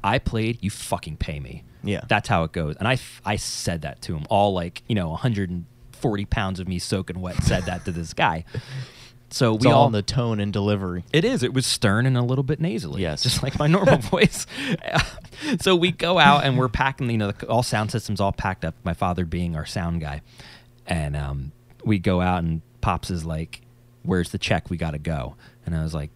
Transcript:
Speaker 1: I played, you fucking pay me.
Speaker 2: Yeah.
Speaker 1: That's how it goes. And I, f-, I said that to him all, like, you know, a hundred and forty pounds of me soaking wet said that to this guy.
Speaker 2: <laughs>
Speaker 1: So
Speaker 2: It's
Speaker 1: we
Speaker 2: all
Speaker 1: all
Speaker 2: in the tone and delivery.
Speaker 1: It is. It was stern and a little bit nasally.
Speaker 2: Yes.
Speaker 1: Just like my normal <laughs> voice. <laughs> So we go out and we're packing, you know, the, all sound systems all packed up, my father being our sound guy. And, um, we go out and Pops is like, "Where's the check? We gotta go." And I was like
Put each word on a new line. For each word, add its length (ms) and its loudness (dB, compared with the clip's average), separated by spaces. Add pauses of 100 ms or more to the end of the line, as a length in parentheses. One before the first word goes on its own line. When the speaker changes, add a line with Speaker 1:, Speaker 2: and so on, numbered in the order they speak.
Speaker 1:
I 160 4
played, 420 -2
you 80 -2
fucking 480 -6
pay 220 -6
me. 240 -12 (200)
Speaker 2:
Yeah. 240 -2
Speaker 1:
That's 200 0
how 160 2
it 80 -4
goes. 260 -4
And 100 -2
I, 60 2
f-, 300 -8
I 140 -2
said 460 -6
that 200 -10
to 140 -6
him 120 -8
all, 240 4
like, 340 -4
you 80 0
know, 180 -2
a 20 -6
hundred 340 -2
and 160 -6 (320)
forty 280 -2
pounds 340 -2
of 80 -6
me 120 -4
soaking 420 -4
wet 220 -2
said 220 2
that 200 -6
to 60 -4
this 220 -6
guy. 360 0
Speaker 2:
<laughs> 60 -14 (760)
Speaker 1:
So 260 2
Speaker 2:
It's 100 2
Speaker 1:
we 80 10
Speaker 2:
all 80 8
Speaker 1:
all 60 8
Speaker 2:
in 40 2
the 100 0
tone 380 0
and 140 -2
delivery. 580 0
Speaker 1:
It 140 4
is. 180 2
It 100 0
was 120 2
stern 400 2
and 100 4
a 60 4
little 240 2
bit 160 -2
nasally. 400 -2
Speaker 2:
Yes. 220 0
Speaker 1:
Just 200 2
like 160 -4
my 80 4
normal 300 6
<laughs> 180 -2
voice. 360 2
<laughs> 360 -4 (720)
So 160 4
we 160 4
go 260 0
out 280 8
and 120 2
we're 120 2
packing, 400 0
you 80 0
know, 140 0
the, 160 -8
all 140 2
sound 300 -2
systems 300 -2
all 100 2
packed 320 -4
up, 100 -4 (120)
my 80 -2
father 320 0
being 320 -2
our 80 -6
sound 340 -2
guy. 220 -8 (680)
And, 300 -2
um, 340 -6 (320)
we 160 2
go 220 2
out 220 2
and 180 -2 (180)
Pops 320 -2
is 140 -4
like, 360 -8 (420)
"Where's 280 0
the 60 -6
check? 320 -2
We 80 -4
gotta 200 -4
go." 380 -6 (300)
And 100 -2
I 80 0
was 100 -4
like 220 -6